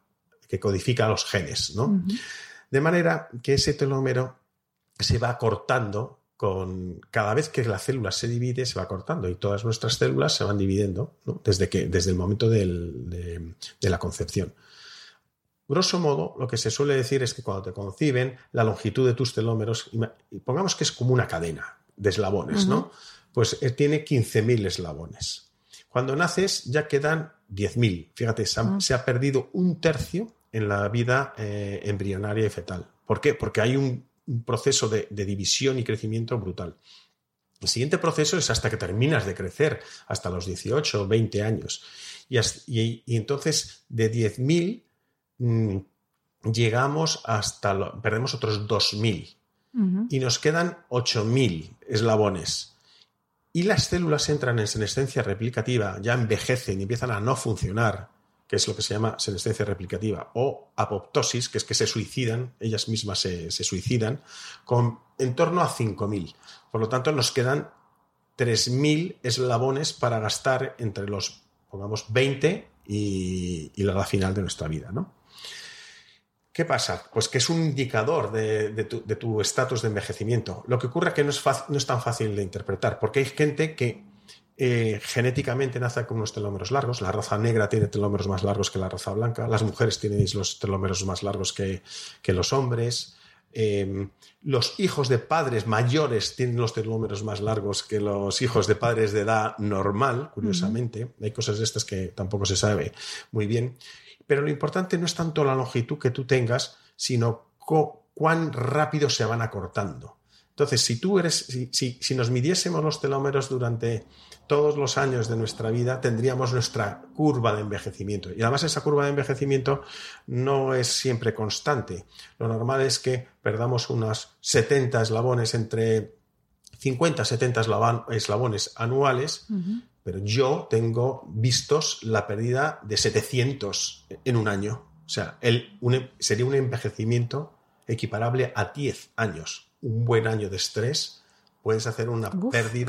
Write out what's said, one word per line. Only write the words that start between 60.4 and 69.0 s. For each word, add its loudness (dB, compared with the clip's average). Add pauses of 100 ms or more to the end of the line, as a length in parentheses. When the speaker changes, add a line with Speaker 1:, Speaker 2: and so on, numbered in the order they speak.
Speaker 1:
apoptosis, -2
que -6
es -2
que -4
se 2
suicidan, -2
ellas -2
mismas -2
se, -4
se -4
suicidan, 0 (440)
con 2 (180)
en 0
torno 2
a 2
cinco -2
mil. -4 (340)
Por -2
lo 0
tanto, 0
nos 0
quedan 0 (640)
tres 2
mil 2